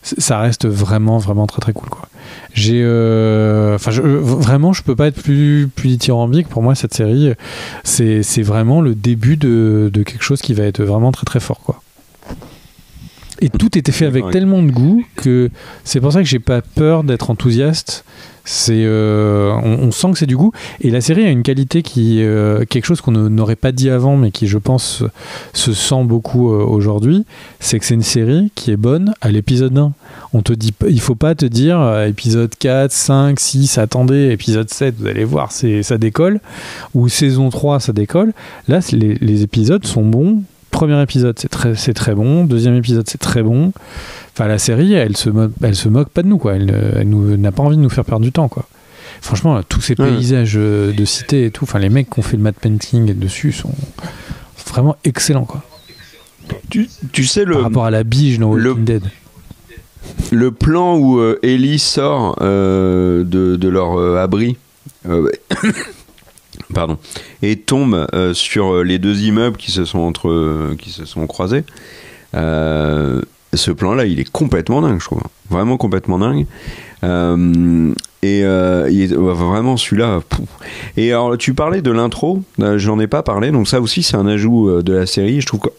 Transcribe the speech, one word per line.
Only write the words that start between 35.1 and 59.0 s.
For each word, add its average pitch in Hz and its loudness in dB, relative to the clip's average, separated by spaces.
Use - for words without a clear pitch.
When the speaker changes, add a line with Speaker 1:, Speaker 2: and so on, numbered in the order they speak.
Speaker 1:
voir, 139 -2
c'est, 104 0
ça 117 -2
décolle. 160 0
Ou 123 4
saison 135 2
trois, 143 0
ça 120 -4
décolle. 165 0
Là, 165 2
c'est - -2
les, 107 2
les 107 2
épisodes 113 0
sont 110 0
bons. 165 2
Premier 147 2
épisode, 123 0
c'est - -8
très, 113 -2
c'est 107 -2
très 107 -2
bon. 139 2
Deuxième 120 2
épisode, 117 0
c'est - -10
très - -2
bon. 135 2
Enfin, 110 -2
la 107 0
série, 135 2
elle 110 0
se - -2
mo-, 110 2
elle 107 2
se 110 0
moque 135 2
pas 175 -2
de 190 2
nous, 208 4
quoi. 104 0
Elle, 98 0
euh, 104 0
elle 104 2
nous, 104 2
n'a 101 2
pas 139 -2
envie 147 4
de 156 4
nous 131 4
faire - -2
perdre 113 0
du 127 2
temps, 156 0
quoi. - -6
Franchement, 123 0
tous - -2
ces 123 -2
Speaker 2:
Ouais. 143 2
Speaker 1:
paysages, 123 2
euh, 104 2
de 104 0
cité 131 0
et 113 0
tout, - -6
enfin, - -4
les 98 2
mecs 127 2
qui - -4
ont - -2
fait - -2
le 104 2
matte 104 0
painting 107 0
dessus 98 -2
sont - -8
vraiment 143 0
excellents, 135 0
quoi. 139 -10
Speaker 2:
Tu, 220 -2
tu 135 0
sais, 202 0
le, 175 0
Speaker 1:
Par 131 2
rapport 113 0
à 113 0
la 110 0
bige 123 2
dans 110 2
Speaker 2:
le, 117 2
Speaker 1:
Walking 117 0
Dead. 110 0